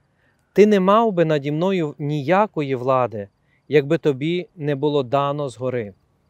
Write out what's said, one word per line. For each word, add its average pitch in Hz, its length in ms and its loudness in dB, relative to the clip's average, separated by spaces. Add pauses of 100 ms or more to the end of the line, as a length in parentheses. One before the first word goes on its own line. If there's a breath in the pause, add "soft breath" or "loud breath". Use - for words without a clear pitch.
(540)
«Ти 196 120 8
не 208 140 4
мав 208 320 4
би 170 140 2
наді 147 260 -2
мною 165 480 -2
ніякої 151 760 -2
влади, 120 520 -2 (400)
якби 143 300 2
тобі 156 580 -2
не 147 200 -4
було 143 280 0
дано 139 460 -2
згори». 120 440 -6 (360)